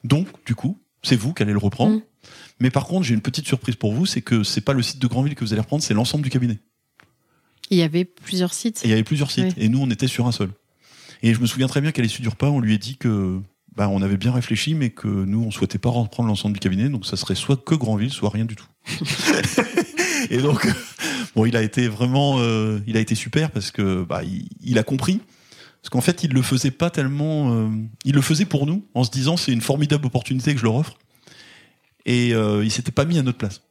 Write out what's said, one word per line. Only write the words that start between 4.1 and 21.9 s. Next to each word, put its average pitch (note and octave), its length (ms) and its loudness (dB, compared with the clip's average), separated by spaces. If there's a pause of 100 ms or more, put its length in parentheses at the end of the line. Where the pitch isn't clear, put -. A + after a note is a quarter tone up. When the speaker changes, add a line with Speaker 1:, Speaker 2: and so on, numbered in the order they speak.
Speaker 1:
que A2+ 240 0
c'est - 160 -2
pas C#3 120 -2
le B2+ 100 2
site B2+ 180 -6
de B2+ 80 2
Granville C3+ 260 0
que B2 100 -6
vous G#2+ 80 -4
allez G#2+ 80 0
reprendre, D3 220 -2
c'est - 120 -2
l'ensemble B2 280 0
du C3 80 -2
cabinet. » B2 280 0 (1120)
Speaker 2:
Il F#3 80 4
y E3+ 40 4
avait E3 220 0
plusieurs F3+ 500 -4
sites. - 300 -4
Speaker 1:
Et A2+ 40 4
il - 20 4
y - 20 6
avait A2+ 120 4
plusieurs D3 280 0
sites. F3+ 240 0
Speaker 2:
Ouais. A2 80 -2
Speaker 1:
Et A2 40 4
nous, C3 120 2
on C3 100 0
était B2+ 160 0
sur B2 220 0
un A#2 40 0
seul. G2 180 -2 (760)
Et A#2 100 6
je A#2+ 60 0
me B2 60 2
souviens B2+ 200 0
très C#3 140 0
bien D3+ 100 0
qu'à C3 120 -2
l'issue A2+ 200 -2
du A#2 60 -2
repas, C3+ 200 0
on C#3+ 120 2
lui G#2+ 140 4
a G#2 40 2
dit B2 180 -6
que, F#2+ 440 0 (340)
bah, G2+ 140 0
on G2 140 2
avait G2 140 2
bien A2 160 0
réfléchi, B2+ 420 0
mais C3+ 160 0
que - 180 -8
nous, G2+ 340 0
on A2 80 -2
souhaitait G2 280 -2
pas A#2+ 120 0
reprendre A#2 380 0
l'ensemble G#2 260 0
du G2 60 -6
cabinet, G2+ 280 2
donc A#2+ 180 -4
ça F#2+ 100 -4
serait - 180 -4
soit - 220 0
que - 180 0
Granville, A2+ 380 0
soit G#2 180 -2
rien A2 140 -2
du A2 120 -6
tout. - 100 -20 (200)
<laughs> D4 1400 -2
Et A#2+ 80 2
donc, D3 280 2 (680)
bon, A2 120 4
il A#2 100 2
a A2 60 4
été A#2+ 260 0
vraiment, B2+ 500 2